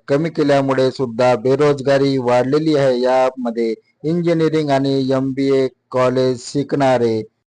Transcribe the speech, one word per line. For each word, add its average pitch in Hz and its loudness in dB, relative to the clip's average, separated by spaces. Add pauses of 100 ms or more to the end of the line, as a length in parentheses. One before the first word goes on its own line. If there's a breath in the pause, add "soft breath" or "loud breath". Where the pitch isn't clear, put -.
कमी 147 0
केल्यामुळे 139 0
सुद्धा 123 0
बेरोजगारी 135 0
वाढलेली 131 0
आहे. 135 2
यामध्ये 123 0 (300)
इंजिनिअरिंग 160 0
आणि 135 0
एमबीए 135 0 (240)
कॉलेज 127 0
शिकणारे 131 0 (320)